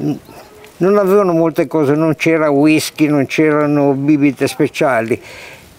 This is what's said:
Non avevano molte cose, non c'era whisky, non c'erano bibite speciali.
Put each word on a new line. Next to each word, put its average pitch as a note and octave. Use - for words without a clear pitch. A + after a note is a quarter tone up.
Non G3
avevano G3
molte E3
cose, C#3+
non D#3
c'era D#3
whisky, D3+
non C#3+
c'erano D3
bibite C#3
speciali. B2